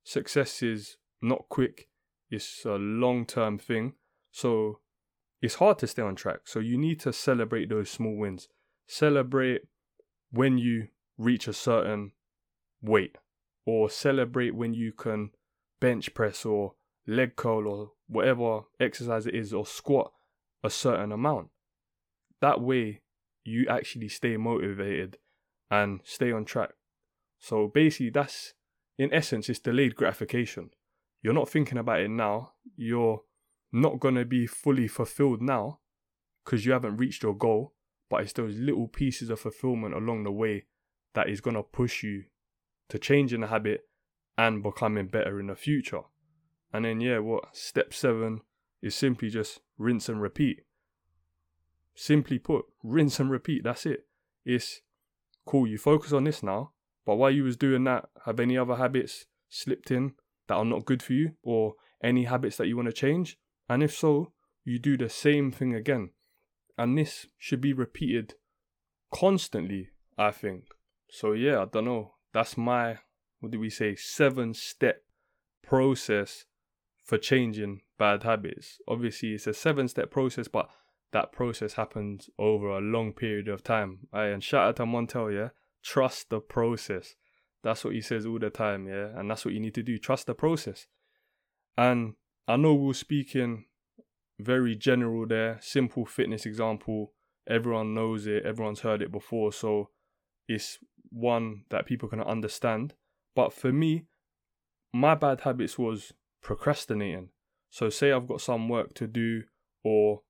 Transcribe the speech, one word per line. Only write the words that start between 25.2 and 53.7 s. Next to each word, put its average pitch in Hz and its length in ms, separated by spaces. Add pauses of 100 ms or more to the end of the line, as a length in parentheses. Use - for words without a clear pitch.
and 101 340
stay - 260
on 110 140
track. - 300 (640)
So 107 300
basically 147 420
that's, - 440 (440)
in 135 140
essence, 143 360
it's 120 100
delayed 123 380
gratification. 113 760 (520)
You're 110 120
not 156 140
thinking 131 300
about 113 220
it 101 80
now. 110 460 (220)
You're 113 480 (480)
not 127 280
gonna 127 240
be 120 220
fully 123 420
fulfilled 123 540
now 127 380 (640)
'cause 107 200
you 127 80
haven't 120 240
reached 127 260
your 101 140
goal, 113 380 (340)
but 104 140
it's 104 100
those 110 260
little 120 300
pieces 120 420
of 110 80
fulfillment 113 560
along 110 300
the 101 80
way 104 340 (460)
that - 160
is 98 120
gonna 113 220
push - 400
you 101 240 (640)
to 107 100
changing 135 420
the 107 60
habit 107 420 (480)
and 110 260
becoming 104 440
better 101 320
in 98 80
the 98 80
future. 143 480 (680)
And 110 120
then, 113 160
yeah, 123 180
what, 110 380
step - 360
seven 113 500 (380)
is 101 140
simply 123 340
just 107 320 (160)
rinse 113 320
and 110 120
repeat. 120 440 (1300)
Simply 143 440
put, - 280 (160)
rinse 143 380
and 135 100
repeat, 131 340
that's 120 220